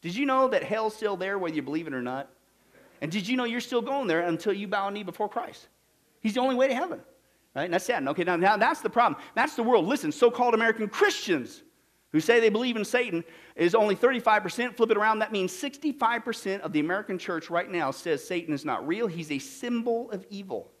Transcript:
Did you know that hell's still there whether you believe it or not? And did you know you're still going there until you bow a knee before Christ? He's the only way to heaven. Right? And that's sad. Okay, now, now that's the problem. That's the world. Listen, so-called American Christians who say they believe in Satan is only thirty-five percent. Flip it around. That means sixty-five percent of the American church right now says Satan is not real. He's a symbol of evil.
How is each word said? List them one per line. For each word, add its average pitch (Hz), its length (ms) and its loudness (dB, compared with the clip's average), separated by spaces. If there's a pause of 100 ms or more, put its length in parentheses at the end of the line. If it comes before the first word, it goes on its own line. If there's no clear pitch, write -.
Did 175 140 -8
you 269 100 0
know 262 220 4
that 208 160 2
hell's 214 320 -2
still 208 200 -2
there 190 220 -2
whether 170 180 -2
you 147 60 -2
believe 151 240 -4
it 147 80 -8
or 131 80 -4
not? 127 260 -6 (760)
And 151 100 -6
did 190 160 -4
you 254 100 0
know 254 60 0
you're 240 180 -2
still 240 220 -2
going 277 240 -2
there 165 140 2
until 175 320 0
you 202 140 -6
bow 196 200 -2
a 202 40 -4
knee 208 120 -8
before 196 260 -6
Christ? - 380 -10 (540)
He's 214 120 -2
the 247 80 0
only 262 140 2
way 262 120 4
to 269 60 2
heaven. 330 260 -4 (560)
Right? 143 100 -2
And 175 100 -4
that's 175 100 0
sad. 156 220 -2
Okay, 151 160 -2
now, 175 120 0
now 190 220 4
that's 247 240 2
the 220 80 -2
problem. 240 320 2 (140)
That's 262 200 0
the 240 60 -2
world. 226 240 6
Listen, 190 260 -2
so-called 240 440 4
American 220 340 2
Christians 185 720 0 (500)
who 151 80 2
say 233 200 6
they 226 100 6
believe 233 260 0
in 214 80 -2
Satan 202 400 -2 (320)
is 170 200 4
only 214 180 6
thirty-five 220 480 4
percent. 233 340 -4
Flip 226 140 4
it 208 80 4
around. 214 220 4
That 214 120 -2
means 190 200 0
sixty-five 233 760 -2
percent 202 380 -4
of 156 100 -6
the 151 60 2
American 185 400 -2
church 165 320 -6
right 170 180 0
now 165 220 -2
says 147 340 -4
Satan 170 260 -4
is 139 140 -4
not 120 220 -2
real. 208 180 -2
He's 165 260 -6
a 143 60 -2
symbol 233 720 -4
of 196 220 -10
evil. 196 480 -10